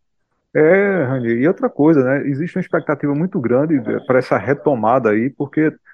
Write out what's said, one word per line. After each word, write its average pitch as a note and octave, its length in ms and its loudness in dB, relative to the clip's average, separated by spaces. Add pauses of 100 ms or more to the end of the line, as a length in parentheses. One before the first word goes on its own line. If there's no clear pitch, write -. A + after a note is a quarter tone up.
(540)
É, F#3 500 2
Rani, B2+ 240 -4
e A#2 200 0
outra B3 220 -2
coisa, D3 340 4
né? C3 240 -2
Existe C#3+ 300 -6
uma F#3 40 -4
expectativa D3 520 -4
muito F3+ 260 -4
grande, C3+ 380 0
é, A2 220 -4
pra - 180 0
essa B2+ 200 0
retomada A#2 760 0
aí, A2 180 0
porque, D3 420 -4 (220)